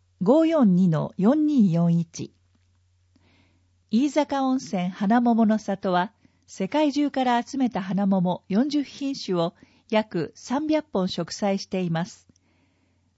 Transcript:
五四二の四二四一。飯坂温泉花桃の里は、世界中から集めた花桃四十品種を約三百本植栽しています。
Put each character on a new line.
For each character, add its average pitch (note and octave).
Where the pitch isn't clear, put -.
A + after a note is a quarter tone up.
五 C#4+
四 C#4
二 F#3
の D3
四 D4+
二 A#3
四 E3+
一。 -
飯 C4
坂 C#4
温 C4
泉 F3+
花 F#3+
桃 A#3
の G#3+
里 G3
は、 F3+
世 F#3+
界 D4
中 C#4+
か C4
ら A#3+
集 -
め B3+
た F3+
花 G3
桃 F#3
四 A#3
十 C#4+
品 C#4
種 F#3+
を E3+
約 G#3+
三 D4
百 D4+
本 F#3
植 E3+
栽 G3
し -
て F#3
い F3
ま E3
す。 -